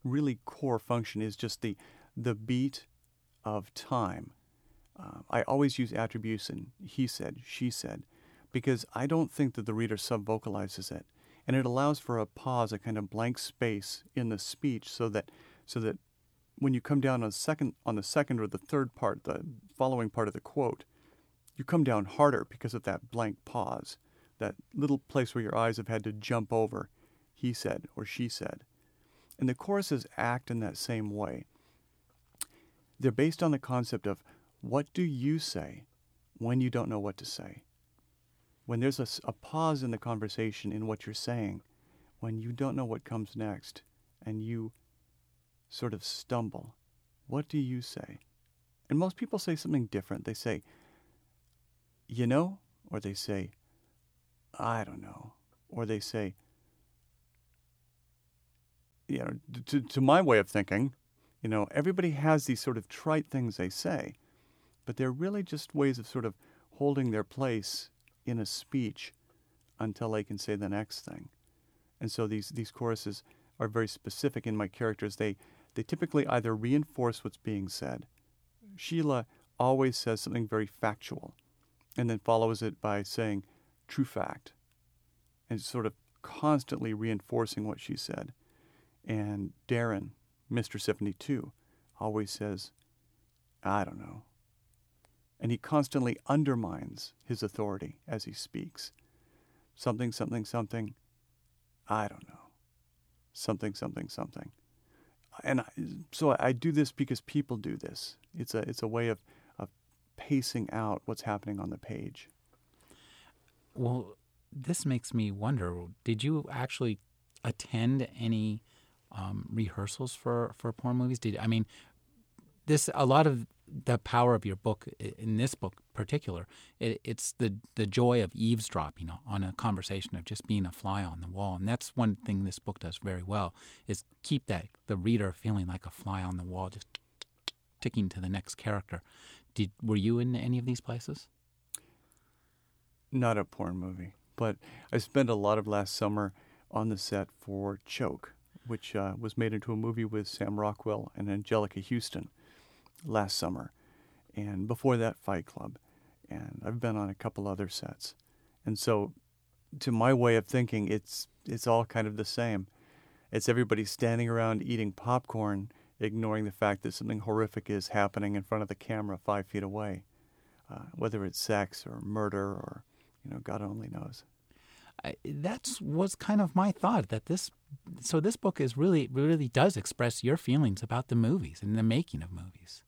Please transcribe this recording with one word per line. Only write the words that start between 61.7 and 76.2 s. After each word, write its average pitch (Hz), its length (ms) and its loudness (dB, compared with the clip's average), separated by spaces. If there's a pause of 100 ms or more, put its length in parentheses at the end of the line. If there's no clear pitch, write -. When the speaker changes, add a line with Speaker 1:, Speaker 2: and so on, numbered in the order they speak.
Speaker 1:
everybody 180 400 2
has 151 340 4
these 127 160 0
sort 123 160 0
of 107 100 -6
trite 156 440 0
things 123 260 0
they 92 140 0
say, - 460 -4 (680)
but 120 120 -6
they're 131 140 2
really 190 320 -2
just - 320 -8
ways 139 240 4
of 113 80 -8
sort 117 200 -2
of 101 80 -2 (420)
holding 139 340 4
their 107 140 2
place 123 640 -2 (380)
in 120 120 -2
a 104 80 -2
speech - 680 -4 (640)
until 113 320 -2
they 107 120 0
can 104 140 -6
say 107 180 -4
the 101 140 -2
next 101 320 -4
thing. - 300 -14 (680)
And 110 140 -4
so 113 140 0
these, 107 240 -4
these 117 200 -6
choruses 113 520 -4 (360)
are 113 100 0
very 110 200 0
specific - 580 -4
in 107 100 0
my 104 120 0
characters. 107 480 -2
They, 104 200 0 (380)
they 117 80 -2
typically 151 440 0